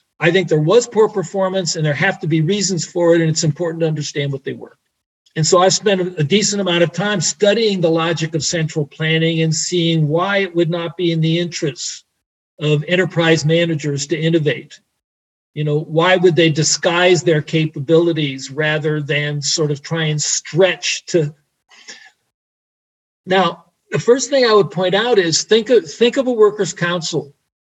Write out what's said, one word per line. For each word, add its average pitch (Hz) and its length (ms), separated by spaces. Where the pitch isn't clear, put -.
I 160 100
think 180 180
there 156 120
was 208 280
poor 208 200
performance 190 680
and 160 80
there 151 100
have 180 260
to 185 60
be 160 140
reasons 190 460
for 170 280
it, 170 60
and 160 100
it's 156 140
important 165 360
to 165 80
understand 147 440
what 135 120
they 131 100
were. 117 240
And 156 80
so 175 140
I've 185 160
spent 196 260
a, 180 200
a 151 40
decent 202 360
amount 170 240
of 160 80
time 202 280
studying 202 600
the 175 100
logic 165 440
of 156 100
central 160 420
planning 160 560
and 160 120
seeing 165 540
why 185 300
it 185 160
would 170 160
not 170 260
be 175 140
in 160 100
the 160 200
interests - 640
of 151 260
enterprise 165 580
managers 151 640
to 175 100
innovate. 156 640
You 151 100
know, 151 160
why 165 360
would 175 200
they 165 140
disguise 175 720
their 156 200
capabilities 156 1080
rather 151 500
than 147 420
sort 147 300
of 143 100
try 165 220
and 151 180
stretch - 840
to? 156 280
Now, 180 400
the - 80
first 254 320
thing 269 140
I 226 80
would 196 180
point 180 240
out 226 240
is 170 240
think 220 280
of, 180 200
think 233 260
of 269 120
a 247 40
workers' 208 400
council 170 640